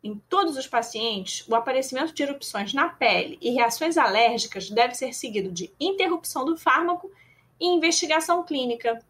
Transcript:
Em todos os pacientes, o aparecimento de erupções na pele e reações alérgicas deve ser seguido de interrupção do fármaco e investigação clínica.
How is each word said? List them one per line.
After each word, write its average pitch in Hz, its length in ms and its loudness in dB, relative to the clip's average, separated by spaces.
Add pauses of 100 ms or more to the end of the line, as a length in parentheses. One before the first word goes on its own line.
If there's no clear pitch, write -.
Em 208 220 -10
todos 359 300 0
os 262 100 -6
pacientes, 220 800 -4
o 226 80 2
aparecimento 262 580 0
de 294 100 -2
erupções 277 500 -6
na 285 160 2
pele - 500 0
e 240 120 -2
reações 262 460 2
alérgicas 214 720 2
deve 240 260 2
ser 247 180 -6
seguido 202 360 -4
de 175 300 -8
interrupção 349 640 -2
do 320 140 -2
fármaco 349 520 0 (480)
e 339 100 -4
investigação 330 760 2
clínica. 240 560 -2 (100)